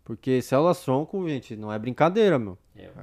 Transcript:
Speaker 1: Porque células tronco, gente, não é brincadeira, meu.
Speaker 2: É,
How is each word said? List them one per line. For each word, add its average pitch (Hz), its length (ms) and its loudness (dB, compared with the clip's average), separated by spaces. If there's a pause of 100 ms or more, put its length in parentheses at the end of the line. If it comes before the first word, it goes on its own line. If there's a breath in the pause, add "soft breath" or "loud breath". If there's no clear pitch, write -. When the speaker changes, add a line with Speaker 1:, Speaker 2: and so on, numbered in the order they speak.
Speaker 1:
Porque 127 400 -2
células 165 420 2
tronco, 156 440 -2
gente, 123 280 -8
não 107 160 -8
é 107 60 -4
brincadeira, 156 600 2
meu. 98 200 -6 (180)
Speaker 2:
É, 92 140 -18 (120)